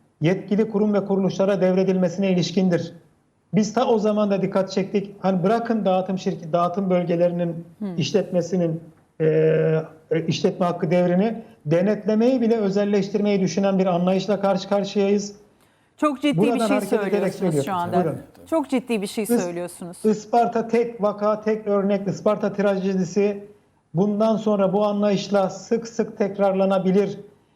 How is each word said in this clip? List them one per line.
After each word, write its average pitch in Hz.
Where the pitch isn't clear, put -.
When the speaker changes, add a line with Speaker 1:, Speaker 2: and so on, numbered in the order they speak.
Speaker 1:
yetkili 190
kurum 208
ve 196
kuruluşlara 196
devredilmesine 185
ilişkindir. 180
Biz 214
ta 247
o 226
zaman 208
da 190
dikkat 190
çektik. 196
Hani 185
bırakın 226
dağıtım 185
şirke-, 170
dağıtım 175
bölgelerinin 175
Speaker 2:
Hmm. 190
Speaker 1:
işletmesinin, 175
e, 160
e, 160
işletme 185
hakkı 170
devrini, 180
denetlemeyi 214
bile 226
özelleştirmeyi 202
düşünen 196
bir 190
anlayışla 190
karşı 196
karşıyayız. 202
Speaker 2:
Çok 294
ciddi 294
Speaker 1:
Buradan 269
Speaker 2:
bir 226
şey -
Speaker 1:
hareket 208
ederek 196
Speaker 2:
söylüyorsunuz -
şu -
Speaker 1:
söylüyorum. 175
Speaker 2:
anda. 180
Speaker 1:
Buyurun. 135
Speaker 2:
Çok 320
ciddi 233
bir 202
şey 220
Speaker 1:
Is-, 220
Speaker 2:
söylüyorsunuz. 175
Speaker 1:
Isparta 226
tek 233
vaka, 208
tek 214
örnek. 202
Isparta 202
trajedisi 196
bundan 208
sonra 196
bu 208
anlayışla 202
sık -
sık -
tekrarlanabilir. 196